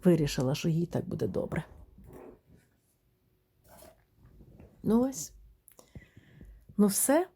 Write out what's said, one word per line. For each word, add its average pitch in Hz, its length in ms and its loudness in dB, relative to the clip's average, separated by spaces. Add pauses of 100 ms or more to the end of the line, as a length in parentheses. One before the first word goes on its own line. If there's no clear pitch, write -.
вирішила, 151 520 2
що 170 140 -2
їй 165 160 0
так - 240 -6
буде - 180 -4
добре. - 360 -6 (3250)
Ну 240 260 2
ось. - 240 -12 (1400)
Ну 208 100 6
все. 285 480 2